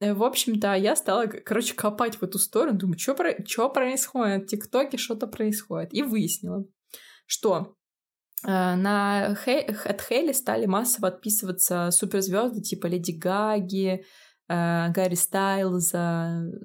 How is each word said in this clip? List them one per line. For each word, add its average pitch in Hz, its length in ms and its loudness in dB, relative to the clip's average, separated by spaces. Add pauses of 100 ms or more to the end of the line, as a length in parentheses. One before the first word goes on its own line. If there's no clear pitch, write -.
э, 208 140 2
в 202 100 2
общем-то, 214 500 2
я 196 220 4
стала, 220 300 2
к-, - 180 -8
короче, 240 300 0
копать 214 420 0
в - 80 -6
эту 185 140 -4
сторону. 233 400 2
Думаю, 180 180 0
чё 269 180 -2
про-, 330 300 0
чё 233 260 0
происходит? 247 720 0
В - 20 -12
ТикТоке 254 520 -2
что-то 226 280 -4
происходит. 208 680 -4
И 247 80 0
выяснила, 196 640 -2 (640)
что, 190 480 0 (720)
э, - 20 0 (280)
на 202 580 2 (100)
Хей-, 262 300 0
х-, - 160 -6
от 208 120 -4
Хейли 285 300 0
стали 226 340 0
массово 208 420 0
отписываться 180 840 0
суперзвёзды 202 720 0
типа - 260 -4
Леди 175 240 -2
Гаги, 190 920 0 (440)
э, 170 460 2
Гарри 185 220 2
Стайлза, 175 1300 0 (220)